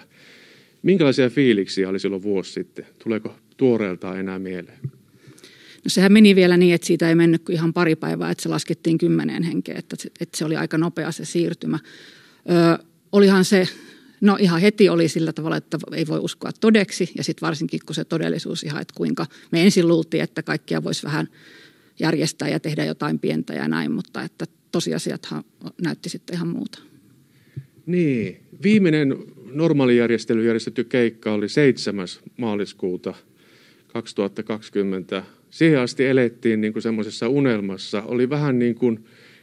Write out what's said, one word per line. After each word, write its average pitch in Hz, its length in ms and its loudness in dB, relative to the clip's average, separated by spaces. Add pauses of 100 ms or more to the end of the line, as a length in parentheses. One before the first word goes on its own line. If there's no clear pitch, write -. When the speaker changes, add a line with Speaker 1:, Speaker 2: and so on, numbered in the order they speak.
(800)
Speaker 1:
Minkälaisia 139 480 4
fiiliksiä 101 600 2
oli 95 100 -4
silloin 95 240 -4
vuosi 98 300 -2
sitten? - 320 -12 (180)
Tuleeko 110 320 -6 (220)
tuoreeltaan 98 600 0
enää 95 200 -8
mieleen? 92 400 -12 (1040)
Speaker 2:
No - 60 -4
sehän 196 220 4
meni 208 240 10
vielä 180 220 6
niin, 175 160 6
että 165 140 -2
siitä 165 220 0
ei 165 60 4
mennyt 170 280 4
kuin 180 120 -4
ihan 165 180 -2
pari 165 220 0
päivää, 165 360 -6
että 175 100 -8
se 165 80 -6
laskettiin 165 480 -2
kymmeneen 165 460 -2
henkeä, - 340 -6
että - 220 -14
se, - 200 -14
että - 180 -10
se 165 80 -4
oli 156 100 -2
aika 156 220 -4
nopea 160 340 -2
se - 140 -12
siirtymä. 165 540 -4 (680)
Ö, 170 340 2 (280)
olihan 196 340 6
se, 185 220 4 (540)
no 202 180 6
ihan 170 220 2
heti 208 280 6
oli 170 180 2
sillä 160 260 -4
tavalla, 160 240 -6
että - 200 -6 (180)
ei 160 120 -2
voi 156 120 -4
uskoa - 320 -8 (100)
todeksi, 208 560 2
ja 147 60 -6
sit - 180 -6
varsinkin, 160 440 -6
kun 156 100 -12
se 156 100 -6
todellisuus 165 580 -4
ihan, 147 180 -8
että - 160 -14
kuinka 170 280 -2 (260)
me 165 120 2
ensin 185 240 4
luultiin, 160 360 0
että 165 200 -8
kaikkia 156 400 -6
voisi - 200 -6
vähän 151 240 -6 (720)
järjestää 156 500 -2
ja 151 100 -4
tehdä 151 260 -4
jotain 151 340 -4
pientä 151 340 -4
ja 73 140 -6
näin, 78 240 -4
mutta - 320 -8
että - 220 -12 (260)
tosiasiathan 160 720 -6 (400)
näytti 156 260 -6
sitten - 260 -12
ihan 170 120 -6
muuta. - 320 -8 (1080)
Speaker 1:
Niin, 135 520 -2 (260)
viimeinen 156 520 4 (360)
normaalijärjestely 120 960 2
järjestetty 113 380 -2
keikka 113 500 -2
oli 104 160 -2
seitsemäs 107 720 0 (180)
maaliskuuta 98 760 -6 (800)
kaksituhatta 107 500 -6
kaksikymmentä. 98 800 -6 (260)
Siihen 160 300 2
asti 123 260 -2
elettiin 117 560 2
niinku 107 200 -4
semmosessa 110 480 -4
unelmassa. 107 720 -2
Oli 123 280 -2
vähän 147 300 -2
niin 120 160 0
kuin 117 300 -2 (380)